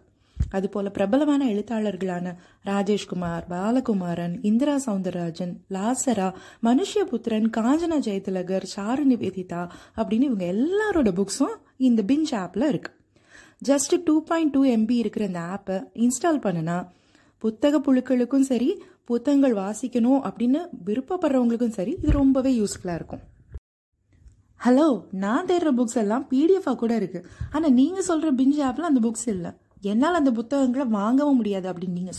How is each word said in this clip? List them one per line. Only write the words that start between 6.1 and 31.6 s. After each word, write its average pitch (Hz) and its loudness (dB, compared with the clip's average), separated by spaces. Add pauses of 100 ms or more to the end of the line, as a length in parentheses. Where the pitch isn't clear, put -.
மனுஷ்யபுத்திரன், 233 0
காஞ்சனா 302 0
ஜெயதிலகர், 190 -2 (120)
சாரு 226 -2
நிவேதிதா 180 -4 (260)
அப்படின்னு 220 0
இவங்க 233 0
எல்லாரோட 311 2
புக்ஸும் 233 -2 (200)
இந்த 240 2
Binge 285 0
ஆப்ல 208 -2
இருக்கு. - -4 (680)
just 285 2
டூ 311 2
பாயிண்ட் 330 0
டூ 277 2
எம் 226 4
பி 240 0
இருக்கிற 214 -2
இந்த 185 -4
ஆப்பை 190 -6 (100)
இன்ஸ்டால் 254 2
பண்ணுனா, 175 -2 (520)
புத்தக 285 2
புழுக்களுக்கும் 254 2
சரி, 269 0 (220)
புத்தகங்கள் 269 2
வாசிக்கணும் 226 0
அப்படின்னு 277 0 (180)
விருப்பப்படுறவங்களுக்கும் 247 0
சரி, 208 -4
இது 330 0
ரொம்பவே 269 4
யூஸ்ஃபுல்லா 196 -4
இருக்கும். 160 -10 (1400)
ஹலோ, 254 4
நான் 208 -2
தேடுற 349 2
புக்ஸ் 233 -2
எல்லாம் 226 0
பி 269 2
டி 381 6
எஃப்-ஆ 359 0
கூட 233 -2
இருக்கு, 185 -4 (240)
ஆனா 320 0
நீங்க 285 4
சொல்ற 311 0
Binge 277 2
ஆப்ல 254 -2
அந்த 269 2
புக்ஸ் 226 -6
இல்ல, 180 -6 (260)
என்னால 247 2
அந்த 277 4
புத்தகங்களை 254 0
வாங்கவும் 247 2
முடியாது 196 -2